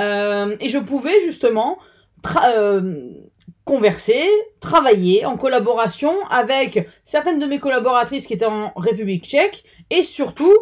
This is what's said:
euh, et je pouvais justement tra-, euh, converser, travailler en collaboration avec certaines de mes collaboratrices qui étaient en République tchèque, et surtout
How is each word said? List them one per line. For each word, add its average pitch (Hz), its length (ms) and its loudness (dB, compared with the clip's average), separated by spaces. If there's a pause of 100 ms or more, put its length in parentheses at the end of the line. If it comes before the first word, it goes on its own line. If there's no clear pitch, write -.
euh, 202 580 -2
et 269 100 -4
je 254 100 -2
pouvais 277 420 0
justement 254 580 -2 (460)
tra-, - 320 2
euh, 185 560 0 (520)
converser, 247 640 2 (300)
travailler 220 640 2
en 269 120 -4
collaboration 240 800 0 (160)
avec 247 580 0 (160)
certaines 302 340 -2
de 294 80 -4
mes 277 140 -4
collaboratrices 254 680 0
qui 226 60 -8
étaient 208 120 -2
en 214 300 -4
République 196 500 -4
tchèque, 381 380 0 (280)
et 339 120 2
surtout 294 600 0